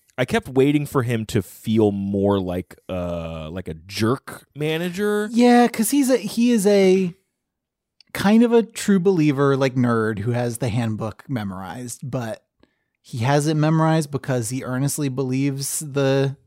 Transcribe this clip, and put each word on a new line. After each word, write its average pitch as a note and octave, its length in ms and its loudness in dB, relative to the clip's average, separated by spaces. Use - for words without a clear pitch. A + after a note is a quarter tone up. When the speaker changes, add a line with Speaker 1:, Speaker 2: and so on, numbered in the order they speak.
Speaker 1:
I C3 80 -2
kept A3 200 -4
waiting C#3+ 380 2
for C#3 200 -2
him A#2 220 -4
to A2 140 -2
feel A2 500 0
more G2+ 480 0
like, F2+ 380 -6
uh, E2+ 640 -8
like F2+ 160 -12
a F2 60 -10
jerk G2 840 -4
manager. F3+ 800 -4
Speaker 2:
Yeah, A#3+ 360 6
'cause A3+ 220 -2
he's C#4 200 2
a, B3+ 80 4
he A#3 320 0
is G#3+ 160 2
a F#3+ 480 4
kind A3 300 4
of A#3 100 4
a A#3 100 6
true G3+ 380 0
believer, D3 560 2
like, C3+ 180 0
nerd A2+ 460 0
who A#2 120 -2
has A#2+ 260 -4
the C3 100 -4
handbook A2 600 -4
memorized, G#2 800 -8
but A#2+ 360 -8
he - 180 -12
has C#3+ 280 2
it D#3+ 100 0
memorized D#3+ 540 2
because B2+ 400 -4
he C3 120 -6
earnestly C#3 460 -4
believes C3+ 720 -4
the C#3 560 0